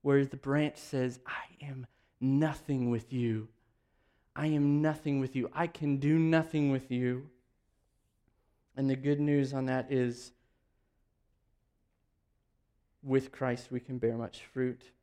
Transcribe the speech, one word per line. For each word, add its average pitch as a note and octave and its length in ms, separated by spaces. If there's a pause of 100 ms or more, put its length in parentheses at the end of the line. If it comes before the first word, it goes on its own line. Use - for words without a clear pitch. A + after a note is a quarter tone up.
Whereas C#3 260
the C#3 100
branch C#3+ 380
says, B2+ 500
"I - 200 (180)
am C3 240 (320)
nothing C3+ 720
with A#2 240
you. A2+ 340 (880)
I D3+ 120
am D3 340
nothing D3+ 400
with C3 160
you. A#2 160
I E3+ 140
can C#3+ 300
do D3 220
nothing D#3+ 500
with C3 220
you." B2 380 (1500)
And C3+ 140
the C3+ 80
good C#3+ 240
news C#3+ 320
on C3 140
that C3 220
is, B2 440 (2750)
with C3+ 300
Christ, B2 400
we B2 80
can B2 200
bear A#2 180
much - 240
fruit. B2+ 400 (220)